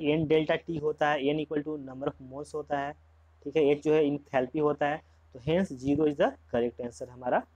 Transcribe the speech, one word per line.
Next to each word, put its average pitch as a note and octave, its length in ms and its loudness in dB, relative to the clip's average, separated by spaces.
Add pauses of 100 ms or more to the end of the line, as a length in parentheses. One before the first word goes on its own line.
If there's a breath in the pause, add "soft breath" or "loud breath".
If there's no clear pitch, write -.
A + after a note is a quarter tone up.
(160)
N D#3+ 100 0
delta D#3 320 2 (120)
T D#3 120 -6
होता D3+ 280 0
है, D3 120 0
N D3 240 0
equal D3+ 220 -4
to D3+ 160 -8
number C3 240 -8
of C3 240 -10
moles C#3+ 220 -12
होता D3 240 -4
है, C#3 140 -4 (520)
ठीक C#3+ 120 -6
है, C#3+ 200 6
H D3 80 -6
जो D3+ 100 4
है D#3 100 4
enthalpy C#3+ 560 0
होता D3 260 2
है, D3+ 280 -6 (180)
तो - 80 -20
hence E3+ 320 0 (120)
zero C#3+ 160 2
is D3+ 200 2
the C4 120 4 (220)
correct A#2+ 320 -2
answer A#2+ 220 -12
हमारा B2 340 -2 (140)